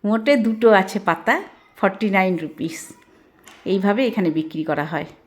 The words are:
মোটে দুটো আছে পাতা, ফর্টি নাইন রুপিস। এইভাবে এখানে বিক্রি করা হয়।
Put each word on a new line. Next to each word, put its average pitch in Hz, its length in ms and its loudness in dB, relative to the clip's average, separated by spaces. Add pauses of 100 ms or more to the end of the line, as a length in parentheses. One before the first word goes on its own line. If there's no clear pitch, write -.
মোটে 220 320 0
দুটো 226 360 2
আছে 190 280 2
পাতা, 180 340 0 (420)
ফর্টি 196 340 -2
নাইন 190 280 2
রুপিস। 160 400 -10 (840)
এইভাবে 202 420 0
এখানে 208 240 0
বিক্রি 156 340 -4
করা 151 220 -2
হয়। 156 220 -6 (180)